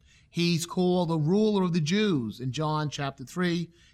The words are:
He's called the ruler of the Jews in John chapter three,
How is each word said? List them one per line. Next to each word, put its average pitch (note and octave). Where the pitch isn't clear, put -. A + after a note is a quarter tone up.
He's E3+
called F3+
the E3
ruler G3
of F3
the F3
Jews D#3
in B2+
John D3+
chapter C#3
three, E3+